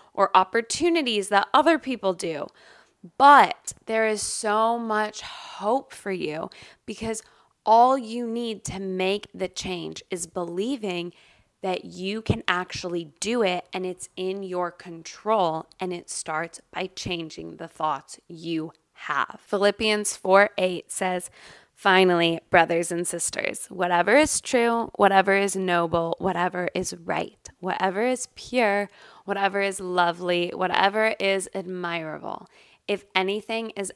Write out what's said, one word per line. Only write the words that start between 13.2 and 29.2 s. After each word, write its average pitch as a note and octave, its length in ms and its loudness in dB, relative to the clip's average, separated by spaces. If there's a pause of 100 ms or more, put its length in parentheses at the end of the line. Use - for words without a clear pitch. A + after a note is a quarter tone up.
it, F3+ 300 -2
and F#3 120 -4
it's F3+ 300 -10
in F#3+ 280 -6
your F3+ 280 -6
control, E3+ 920 -2 (120)
and F#3 140 -4
it F3 180 -10
starts E3 520 -8 (100)
by F#3 160 -6
changing E3 680 -10
the E3 100 -12
thoughts D#3 500 -6 (120)
you D#3+ 420 -6 (220)
have. - 480 -4
Philippians G#3 760 0
four G3 420 4
eight F#3 320 -2
says, F#3 400 -4 (440)
"Finally, F3 640 4 (100)
brothers E3+ 440 4
and F3 120 -2
sisters, - 600 -4
whatever F3+ 480 2
is D4+ 240 4
true, A#3 560 0
whatever G3 400 6
is G3 200 2
noble, E3+ 600 0
whatever F3+ 560 -2
is F#3 220 -6
right, E3 540 -8 (100)
whatever F#3+ 440 -2
is B3 320 -2
pure, G3+ 540 0 (360)